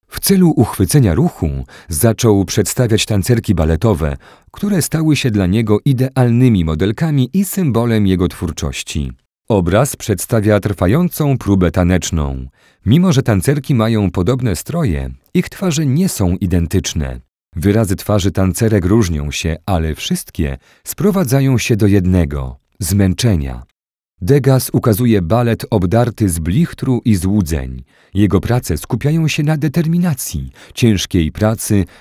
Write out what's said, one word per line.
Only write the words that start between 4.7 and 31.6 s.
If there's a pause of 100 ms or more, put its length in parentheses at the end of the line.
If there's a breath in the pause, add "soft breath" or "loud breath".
stały
się
dla
niego
idealnymi
modelkami
i
symbolem
jego
twórczości. (360)
Obraz
przedstawia
trwającą
próbę
taneczną. (400 soft breath)
Mimo
że
tancerki
mają
podobne
stroje, (240)
ich
twarze
nie
są
identyczne. (360)
Wyrazy
twarzy
tancerek
różnią
się, (100)
ale
wszystkie (260 soft breath)
sprowadzają
się
do
jednego: (220)
zmęczenia. (580)
Degas
ukazuje
balet
obdarty
z
blichtru
i
złudzeń. (300 soft breath)
Jego
prace
skupiają
się
na
determinacji, (240 loud breath)
ciężkiej
pracy (160 loud breath)